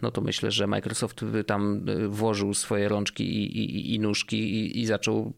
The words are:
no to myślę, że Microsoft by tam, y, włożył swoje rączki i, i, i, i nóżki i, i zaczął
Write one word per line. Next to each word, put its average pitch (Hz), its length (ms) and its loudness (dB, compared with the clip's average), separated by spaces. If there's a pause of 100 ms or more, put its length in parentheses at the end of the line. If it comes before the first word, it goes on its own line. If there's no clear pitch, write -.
no 117 80 0
to 117 100 0
myślę, - 300 0
że 101 160 2
Microsoft 104 580 -2
by 107 200 0
tam, 101 440 0
y, 104 200 0
włożył 104 460 2
swoje 101 340 2
rączki 104 360 0
i, 104 340 -2
i, - 180 -2
i, - 180 -2
i 110 60 0
nóżki 107 360 0 (180)
i, 110 260 -2
i 113 60 0
zaczął 110 520 0